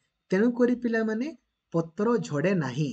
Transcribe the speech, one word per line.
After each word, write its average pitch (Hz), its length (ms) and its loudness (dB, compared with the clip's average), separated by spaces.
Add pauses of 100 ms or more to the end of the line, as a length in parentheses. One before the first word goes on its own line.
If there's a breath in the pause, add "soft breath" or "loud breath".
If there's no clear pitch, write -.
(320)
ତେଣୁକରି 240 440 2
ପିଲାମାନେ 226 520 -2 (460)
ପତ୍ର 202 440 0
ଝଡ଼େ 160 360 0
ନାହିଁ, 143 400 -2